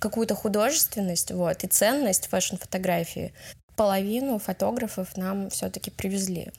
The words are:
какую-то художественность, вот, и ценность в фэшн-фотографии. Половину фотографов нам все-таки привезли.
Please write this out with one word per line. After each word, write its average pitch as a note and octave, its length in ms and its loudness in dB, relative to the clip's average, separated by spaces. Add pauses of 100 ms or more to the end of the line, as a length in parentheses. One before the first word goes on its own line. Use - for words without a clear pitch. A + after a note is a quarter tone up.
какую-то A3 340 0
художественность, G#3 1000 2
вот, F3 320 0
и F#3+ 40 -4
ценность A3+ 580 4
в - 40 -8
фэшн-фотографии. F3+ 1000 -2 (440)
Половину G#3+ 640 2
фотографов G3+ 800 -2
нам F#3+ 340 -2
все-таки - 400 -6
привезли. F#3+ 580 -4 (100)